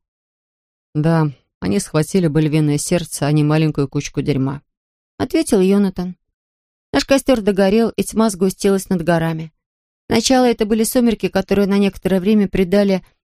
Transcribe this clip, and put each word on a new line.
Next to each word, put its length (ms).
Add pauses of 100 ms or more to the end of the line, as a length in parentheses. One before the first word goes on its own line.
(960)
"Да, 380 (280)
они 200
схватили 460
бы 160
львиное 360
сердце, 480
а 60
не 100
маленькую 460
кучку 320
дерьма", — 400 (560)
ответил 460
Йонатан. 540 (760)
Наш 120
костёр 360
догорел, 500
и 140
тьма 260
сгустилась 580
над 140
горами. 500 (560)
Сначала 380
это 180
были 200
сумерки, 440
которые 380
на 100
некоторое 440
время 280
придали 560 (240)